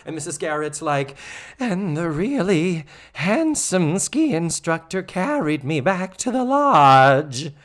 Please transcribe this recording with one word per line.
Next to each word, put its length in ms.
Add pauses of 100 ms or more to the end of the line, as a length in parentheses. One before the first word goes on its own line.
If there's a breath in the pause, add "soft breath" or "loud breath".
And 100
Missus 240
Garrett's 440
like, 340 (420 loud breath)
And 380
the 140
really 720 (300 loud breath)
handsome 840
ski 360
instructor 680
carried 640
me 160
back 380
to 120
the 140
lodge. 1080 (120)